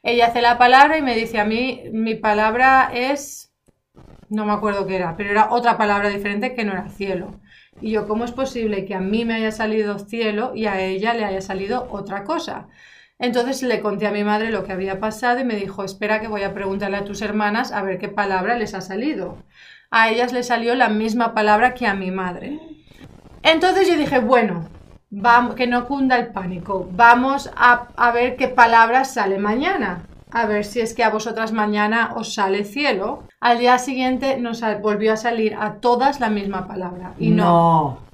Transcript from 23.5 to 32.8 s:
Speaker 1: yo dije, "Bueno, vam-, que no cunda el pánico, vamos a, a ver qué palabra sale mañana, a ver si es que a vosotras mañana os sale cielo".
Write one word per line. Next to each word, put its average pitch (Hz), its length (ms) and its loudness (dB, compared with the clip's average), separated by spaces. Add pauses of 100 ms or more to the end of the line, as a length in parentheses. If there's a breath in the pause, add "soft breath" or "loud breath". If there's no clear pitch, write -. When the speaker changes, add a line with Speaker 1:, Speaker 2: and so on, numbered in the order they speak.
Speaker 1:
yo 339 80 4
dije, 277 220 2
"Bueno, 214 500 2 (420)
vam-, 233 440 4
que 247 120 -2
no 247 200 -2
cunda 262 320 0
el 233 100 -2
pánico, 185 640 -8
vamos 247 640 4
a, 247 400 4
a 240 140 2
ver 247 260 0
qué 262 120 0
palabra 233 560 6
sale 196 340 -2
mañana, 214 680 -2 (260)
a 233 140 0
ver 208 180 -2
si 240 160 -6
es 220 120 -2
que 233 120 0
a 214 60 4
vosotras 220 420 -4
mañana 214 640 0
os 220 180 -8
sale 202 300 0
cielo". 247 600 -4 (160)